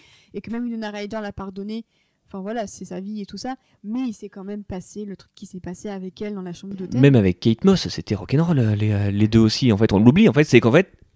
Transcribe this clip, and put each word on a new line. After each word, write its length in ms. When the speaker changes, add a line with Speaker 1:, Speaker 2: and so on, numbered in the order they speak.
Speaker 1:
et 60
que 100
même 140
Winona 260
Ryder 280
l'a 120
pardonné. 520
Enfin 140
voilà, 240
c'est 200
sa 160
vie 180
et 60
tout 100
ça, 220
mais 240
il 60
s'est 160
quand 160
même 180
passé 400
le 140
truc 180
qui 100
s'est 140
passé 300
avec 320
elle 120
dans 80
la 120
chambre 220
d'hôtel. 260
Speaker 2:
Même 140
avec 260
Kate 240
Moss, 240
c'était 260
rock'n'roll, 440
euh, 140
les, 200
euh, 180
les 160
deux 120
aussi. 340
En 40
fait, 140
on 80
l'oublie. 300
En 40
fait, 120
c'est 160
qu'en 100
fait, 160